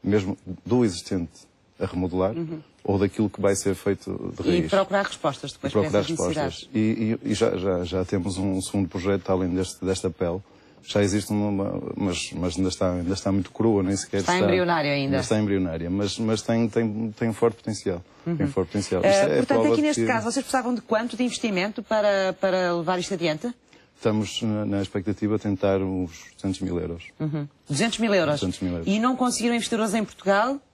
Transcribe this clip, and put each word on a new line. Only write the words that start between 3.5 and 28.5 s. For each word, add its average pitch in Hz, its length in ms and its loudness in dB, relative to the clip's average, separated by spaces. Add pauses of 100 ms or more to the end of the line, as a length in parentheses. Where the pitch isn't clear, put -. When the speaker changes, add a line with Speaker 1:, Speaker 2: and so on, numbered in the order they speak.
Speaker 1:
ser 95 180 0
feito - 680 -4
de - 80 -2
Speaker 2:
E 175 120 4
Speaker 1:
raiz. 160 100 0
Speaker 2:
procurar 196 360 2
respostas - 480 -4
depois - 180 -6
Speaker 1:
E - 20 -12
procurar 101 160 2
Speaker 2:
para 104 120 2
essas 123 100 -4
Speaker 1:
respostas. 95 340 -2
Speaker 2:
necessidades. - 300 -10
Speaker 1:
E, 110 500 2
e, - 60 0
e - 20 2
já, 101 240 2
já, 90 260 0
já 90 220 -2
temos 95 320 -2
um 95 240 0
segundo 98 260 -2
projeto, 95 440 -2
além 92 180 2
deste, 92 340 -2
desta 92 280 -2
pele, 87 280 -4 (460)
já 104 160 0
existe 101 300 0
uma, 104 160 0
uma, 98 340 -2 (140)
mas, 90 220 -2 (160)
mas 87 240 -4
ainda 95 100 2
está, 92 240 0
ainda 87 220 -2
está 95 180 -2
muito 95 200 0
crua, 107 300 2
nem 98 140 0
sequer - 240 -4
Speaker 2:
Está 101 140 2
Speaker 1:
está 180 120 4
Speaker 2:
embrionário 170 460 2
ainda. 143 140 0
Speaker 1:
ainda 135 140 2
está 113 200 0
embrionária, 90 500 0
mas, 101 300 -2
mas 110 220 0
tem, 117 260 2
tem, 110 500 -2
tem 117 160 0
forte 113 220 2
potencial. 101 480 -4 (240)
Speaker 2:
Uhum. 170 80 0
Speaker 1:
Tem 147 120 0
forte 95 200 -2
potencial. 95 340 -2
Speaker 2:
Eh, 196 80 4
Speaker 1:
Isto 196 120 6
é - 60 4 (100)
Speaker 2:
portanto, 254 100 2
Speaker 1:
prova 277 220 4
Speaker 2:
aqui - 80 6
Speaker 1:
de 302 40 2
Speaker 2:
neste 302 200 2
Speaker 1:
que 220 60 2
Speaker 2:
caso, 226 220 0
vocês 254 160 -2
precisavam 240 300 0
de 214 60 -6
quanto 226 340 -2
de 247 80 -2
investimento 214 600 -2
para, 202 560 2
para 185 340 2
levar 175 260 0
isto 190 140 -4
adiante? 165 360 -2 (460)
Speaker 1:
Estamos 107 460 0
na, 107 240 0
na 101 160 0
expectativa 104 560 -2
de - 60 -4
tentar 98 380 2
uns 92 300 -2 (240)
duzentos 95 240 -4
mil 87 180 -2
euros. 82 260 -6 (140)
Speaker 2:
Uhum. 147 300 -4 (220)
Duzentos 214 300 0
mil 220 140 2
euros? 151 280 4
Speaker 1:
Duzentos 92 180 -2